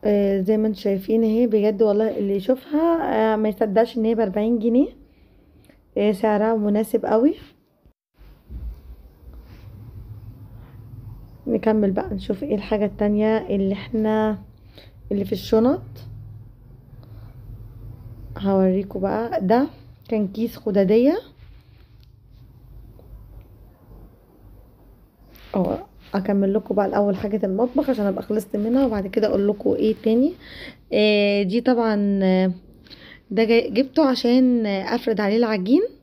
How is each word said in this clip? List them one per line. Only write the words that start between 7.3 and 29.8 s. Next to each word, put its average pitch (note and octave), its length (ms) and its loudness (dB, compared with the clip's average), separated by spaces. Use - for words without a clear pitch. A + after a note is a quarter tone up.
نكمل G#3+ 440 2
بقى F#4 220 -4
نشوف F#3+ 300 -6
ايه C#4+ 120 -2
الحاجة G#3 300 -2
التانية G#3 520 0
اللي G3 360 -2
احنا، G#3+ 640 -2
اللي G3 140 -2
في - 80 -6
الشنط. A#3 480 2
هوريكم F#3+ 640 0
بقى، G#3 420 -2
ده A#3 260 2
كان G#3+ 180 -2
كيس G#3+ 280 -6
خدادية A3 640 2
اهو. F3+ 220 0
اكمل G3 400 0
لكم G#3 220 -2
بقى G3+ 100 2
الاول G3+ 300 0
حاجه G3+ 300 -4
المطبخ A#3+ 440 -2
عشان G#3+ 160 0
ابقى F#3+ 180 -2
خلصت G#3+ 320 -4
منها، A#3 300 2
وبعد G3+ 220 -2
كده G#3 200 0
اقول G3+ 200 2
لكم G3+ 260 0
ايه A3 300 2